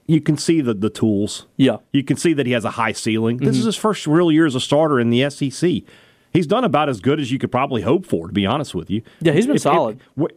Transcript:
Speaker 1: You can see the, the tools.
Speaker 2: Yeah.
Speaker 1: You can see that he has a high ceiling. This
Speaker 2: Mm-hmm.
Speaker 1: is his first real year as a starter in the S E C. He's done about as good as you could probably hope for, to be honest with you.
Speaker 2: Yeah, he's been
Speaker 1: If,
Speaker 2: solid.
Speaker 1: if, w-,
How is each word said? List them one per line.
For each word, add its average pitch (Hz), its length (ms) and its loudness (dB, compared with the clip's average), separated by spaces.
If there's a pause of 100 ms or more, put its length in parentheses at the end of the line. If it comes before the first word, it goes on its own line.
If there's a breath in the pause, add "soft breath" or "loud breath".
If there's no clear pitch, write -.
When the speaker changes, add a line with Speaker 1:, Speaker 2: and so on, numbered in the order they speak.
Speaker 1:
You 156 140 4
can 151 160 0
see 165 240 0
the, 120 120 0
the 104 160 -2
tools. 104 560 -2 (120)
Speaker 2:
Yeah. 123 200 4 (140)
Speaker 1:
You 139 120 2
can 139 140 -2
see 170 160 2
that 139 140 0
he 123 60 0
has 113 120 -2
a 101 60 -4
high 113 220 -2
ceiling. 113 440 -2
This 131 120 0
Speaker 2:
Mm-hmm. - 100 0
Speaker 1:
is 226 60 0
his 208 100 -2
first 208 320 -2
real 165 240 4
year 160 160 4
as 127 80 -2
a 127 60 -2
starter 147 380 2
in 117 120 2
the 120 100 2
S 139 200 -2
E 139 100 -2
C. - 340 -2 (460 soft breath)
He's 165 160 0
done 220 180 0
about 151 240 0
as 110 120 -4
good 147 200 0
as 120 100 -4
you 131 80 -2
could - 120 -6
probably 127 300 -2
hope 139 240 0
for, 85 220 -4
to 95 60 -12
be 98 120 2
honest 127 300 -2
with 80 140 -8
you. 104 120 -4 (200 soft breath)
Speaker 2:
Yeah, 160 100 2
he's 202 160 2
been 285 80 0
Speaker 1:
If, - 60 0
Speaker 2:
solid. 143 400 0
Speaker 1:
if, - 160 -20
w-, 151 200 -4